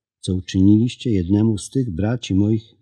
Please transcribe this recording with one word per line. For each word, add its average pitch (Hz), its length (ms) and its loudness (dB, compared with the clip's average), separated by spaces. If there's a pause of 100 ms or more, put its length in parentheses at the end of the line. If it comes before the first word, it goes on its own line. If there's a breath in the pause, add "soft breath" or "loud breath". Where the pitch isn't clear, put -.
(200)
co 92 160 -4
uczyniliście 104 760 2
jednemu 101 460 0
z - 120 -14
tych 127 220 -4
braci 98 440 -4
moich 107 460 -2